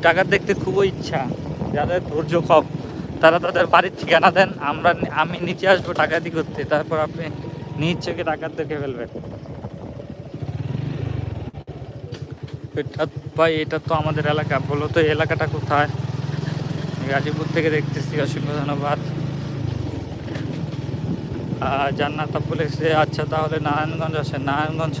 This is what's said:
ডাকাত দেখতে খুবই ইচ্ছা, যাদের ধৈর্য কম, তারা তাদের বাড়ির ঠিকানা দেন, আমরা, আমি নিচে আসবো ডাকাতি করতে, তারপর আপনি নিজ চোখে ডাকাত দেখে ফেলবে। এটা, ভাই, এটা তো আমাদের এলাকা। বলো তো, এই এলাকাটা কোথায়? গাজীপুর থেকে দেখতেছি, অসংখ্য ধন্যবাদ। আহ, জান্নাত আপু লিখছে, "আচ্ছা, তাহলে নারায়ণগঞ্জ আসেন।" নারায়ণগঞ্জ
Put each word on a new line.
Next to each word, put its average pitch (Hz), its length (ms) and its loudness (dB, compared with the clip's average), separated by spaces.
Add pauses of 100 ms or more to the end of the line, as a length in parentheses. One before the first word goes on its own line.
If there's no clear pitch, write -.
ডাকাত 170 260 6
দেখতে 196 260 2
খুবই 190 340 2
ইচ্ছা, 151 380 -2 (480)
যাদের 151 360 0
ধৈর্য 156 320 2
কম, 160 220 8 (580)
তারা 165 180 8
তাদের 175 260 4
বাড়ির 175 260 6 (100)
ঠিকানা 160 300 6
দেন, 185 180 6 (100)
আমরা, 156 340 2 (180)
আমি 160 300 0
নিচে 175 260 -2
আসবো 175 260 4
ডাকাতি 160 360 2
করতে, 156 340 -4
তারপর 156 360 0
আপনি 156 240 -2 (540)
নিজ 156 220 0
চোখে 170 240 -4
ডাকাত 156 280 -2
দেখে 151 260 -4
ফেলবে। 123 300 -4 (3750)
এটা, 143 260 -2 (320)
ভাই, 160 240 4
এটা 156 180 -2
তো 165 140 -2
আমাদের 151 320 0
এলাকা। 151 340 2
বলো 147 280 0
তো, 165 120 2
এই 156 100 6
এলাকাটা 156 380 2
কোথায়? 147 400 2 (1200)
গাজীপুর 151 420 0
থেকে 160 160 4
দেখতেছি, 147 520 0
অসংখ্য 147 320 0
ধন্যবাদ। 147 460 0 (2750)
আহ, 139 280 0
জান্নাত 147 440 -2
আপু 156 180 0
লিখছে, 160 420 2
"আচ্ছা, 151 300 2
তাহলে 156 340 0
নারায়ণগঞ্জ 156 560 0
আসেন।" 143 260 -2
নারায়ণগঞ্জ 151 600 0